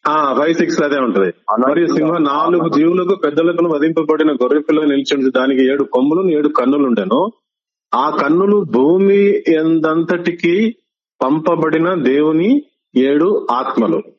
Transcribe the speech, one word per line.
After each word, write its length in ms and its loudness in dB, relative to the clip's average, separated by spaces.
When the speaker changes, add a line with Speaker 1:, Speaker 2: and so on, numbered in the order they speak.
Speaker 1:
ఆ, 260 0
ఫైవ్ 220 0
సిక్స్ 260 -2
అదే 180 0
ఉంటది. 260 0
Speaker 2:
Anointing 440 -2
Speaker 1:
మరియు 180 0
సింహ 240 0
Speaker 2:
of 120 0
Speaker 1:
నాలుగు 460 0
జీవులకు 460 0
పెద్దలకు 500 0
వధింపబడిన 680 0
గొర్రె 280 0
పిల్ల 220 0
నిల్చుంది, 500 0
దానికి 400 0
ఏడు 120 -2
కొమ్ములు, 460 0
ఏడు 180 0
కన్నులు 400 0
ఉండెను. 440 -2
ఆ 140 0
కన్నులు 640 0
భూమి 580 4
ఎందంతటికి 1300 0
పంపబడిన 680 0
దేవుని 720 0
ఏడు 560 2
ఆత్మలు. 460 -2